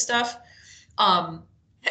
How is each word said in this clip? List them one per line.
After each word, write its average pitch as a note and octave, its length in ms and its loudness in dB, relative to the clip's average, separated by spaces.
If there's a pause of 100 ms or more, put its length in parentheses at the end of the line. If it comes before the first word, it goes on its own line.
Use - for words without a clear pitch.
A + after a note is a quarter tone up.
stuff, A#3+ 380 -2 (580)
um, F3 460 2 (480)